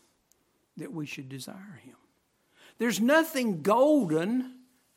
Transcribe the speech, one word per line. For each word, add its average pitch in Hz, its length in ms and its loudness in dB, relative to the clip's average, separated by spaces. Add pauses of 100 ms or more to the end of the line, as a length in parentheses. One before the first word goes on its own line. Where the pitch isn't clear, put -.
(760)
that - 160 -12
we 156 140 -8
should 135 220 -14
desire 135 560 -16
him. - 120 -20 (800)
There's 220 220 0
nothing 254 640 2
golden 233 920 2 (420)